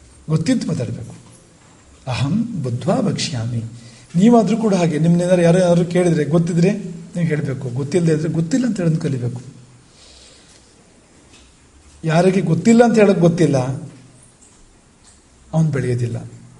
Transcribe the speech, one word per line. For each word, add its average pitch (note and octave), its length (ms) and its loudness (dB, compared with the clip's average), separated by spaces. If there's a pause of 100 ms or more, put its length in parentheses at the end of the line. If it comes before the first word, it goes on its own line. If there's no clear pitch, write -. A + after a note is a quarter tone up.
(280)
ಗೊತ್ತಿದ್ದು E3 380 -2
ಮಾತಾಡ್ಬೇಕು. B2 480 -6 (920)
"ಅಹಂ D3 560 -4
ಬುದ್ಧ್ವಾ B2+ 320 -4
ವಕ್ಷ್ಯಾಮಿ." A#2+ 680 -4 (540)
ನೀವಾದ್ರೂ A3 400 4
ಕೂಡ A3 180 0
ಹಾಗೆ, D#3+ 240 0
ನಿಮ್ನೇನಾದ್ರು F3 440 2
ಯಾರು E3+ 160 4
ಯಾರು F3 260 2
ಕೇಳಿದ್ರೆ E3+ 400 0
ಗೊತ್ತಿದ್ರೆ F3 480 2
ನೀವು - 540 -8
ಹೇಳ್ಬೇಕು, C3+ 420 -4
ಗೊತ್ತಿಲ್ಲದೆ D3+ 440 -2
ಇದ್ರೆ D#3 160 -2
ಗೊತ್ತಿಲ್ಲ A#3+ 380 -2
ಅಂತ G#3+ 100 -2
ಹೇಳೋದು D#3+ 220 0
ಕಲಿಬೇಕು. B2 440 -6 (2500)
ಯಾರಿಗೆ F3 360 2
ಗೊತ್ತಿಲ್ಲ A3+ 440 4
ಅಂತ A3 140 2
ಹೇಳೋದು F#3+ 220 4
ಗೊತ್ತಿಲ್ಲ, E3 380 2 (2000)
ಅವನು D#3+ 160 2
ಬೆಳೆಯೋದಿಲ್ಲ, A#2+ 480 -4 (420)